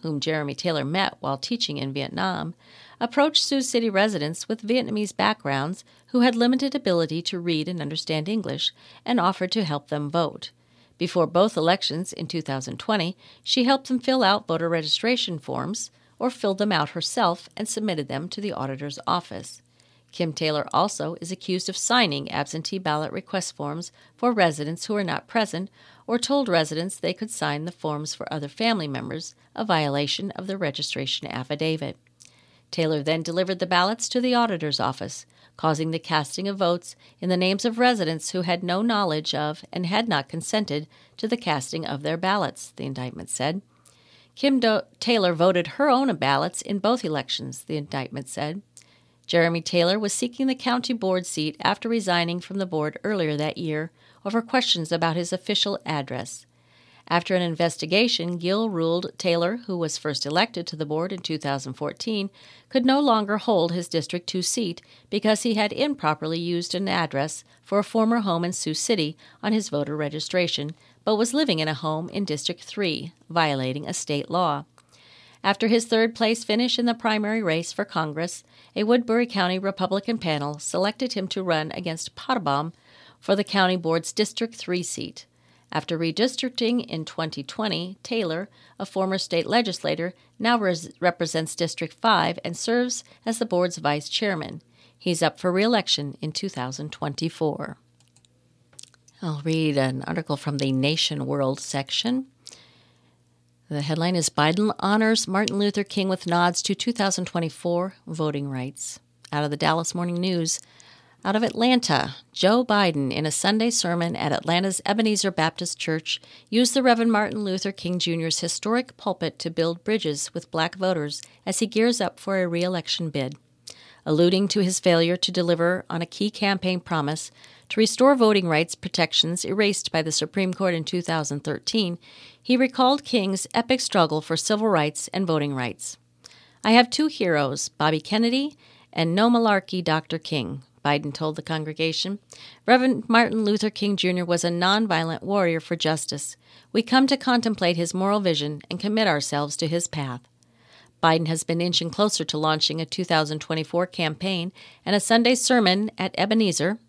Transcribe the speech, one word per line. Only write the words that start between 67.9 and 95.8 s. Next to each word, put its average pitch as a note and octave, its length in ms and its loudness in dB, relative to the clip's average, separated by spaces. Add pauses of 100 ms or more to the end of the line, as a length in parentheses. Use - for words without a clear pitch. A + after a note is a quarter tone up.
home F3 240 0
in F3+ 80 -2
Sioux D#3 220 -4
City D#3 420 0 (240)
on G#3+ 120 0
his G#3+ 160 0
voter D3 280 -2
registration, D3+ 760 -2 (320)
but G#3+ 100 2
was A#3+ 200 2
living B3+ 260 2
in D#3 80 0
a D#3 60 -2
home D#3 340 -4
in G3+ 160 -4
District D#3 380 -4
three, F3 500 -4 (180)
violating C#3+ 580 0
a - 60 -6
state - 340 -4
law. D3+ 360 -2 (800)
After G3+ 240 2
his A#3 160 4
third A3+ 320 2
place A3+ 260 0
finish A#3+ 340 0
in A#3+ 100 0
the A#3 80 2
primary G#3+ 460 0
race E3+ 320 0
for G3+ 120 -4
Congress, D#3+ 580 -4 (320)
a G#3 80 0
Woodbury A#3 440 4
County F#3 340 0
Republican G3 580 -2
panel D3+ 400 -2
selected G#3+ 540 -2
him F#3+ 160 -4
to F#3+ 160 -6
run D#3+ 280 0
against E3+ 440 -8
Potabom D#3+ 560 0 (480)
for G3 160 2
the G3+ 80 0
county F#3 320 2
board's E3 360 0
District A3+ 440 -2
three F3+ 260 -2
seat. - 440 -10 (460)
After D#3+ 260 -2
redistricting A#3+ 880 0
in D#3+ 180 -6
twenty D#3 380 -6
twenty, F#3 600 -4
Taylor, F#3+ 460 -4 (300)
a G3 80 -6
former F#3+ 320 -2
state E3+ 280 -2
legislator, F3 680 -2 (240)
now A#3 200 2
res-, F3 420 -2
represents E3 560 -2
District E3 440 -4
five E3+ 440 2
and E3+ 120 -6
serves B3 480 0 (200)
as A3+ 140 -2
the A#3 80 0
board's F3 320 0
vice D3 300 -2
chairman. E3 540 -4 (360)
He's F3 240 0
up D#3 160 2
for F3+ 140 0
re-election F#3+ 680 0